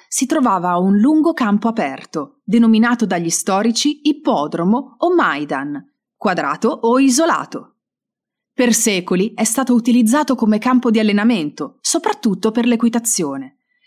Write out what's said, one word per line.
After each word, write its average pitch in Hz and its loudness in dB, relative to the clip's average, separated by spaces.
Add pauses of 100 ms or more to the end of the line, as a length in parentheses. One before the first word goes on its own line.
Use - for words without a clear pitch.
si - -4
trovava 190 0
un 190 2
lungo 311 4
campo 214 0
aperto, 151 -6
denominato 226 4
dagli 175 -2
storici 226 -2
ippodromo 196 -2
o 359 0
maidan, 147 -2 (320)
quadrato 170 -2
o 233 0
isolato. 262 0 (760)
Per 240 2
secoli 185 0
è - -4
stato 247 -2
utilizzato 247 2
come 214 0
campo 254 2
di 220 2
allenamento, 202 -2
soprattutto 220 -2
per 233 -2
l'equitazione, 226 -2 (280)